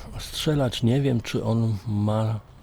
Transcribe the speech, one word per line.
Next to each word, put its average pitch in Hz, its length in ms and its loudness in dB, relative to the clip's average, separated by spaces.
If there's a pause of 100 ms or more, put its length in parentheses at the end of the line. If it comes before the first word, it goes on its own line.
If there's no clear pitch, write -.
(200)
strzelać, 143 640 0
nie 123 180 4
wiem, 127 200 2
czy - 220 -4
on 113 340 2 (100)
ma 107 520 0 (240)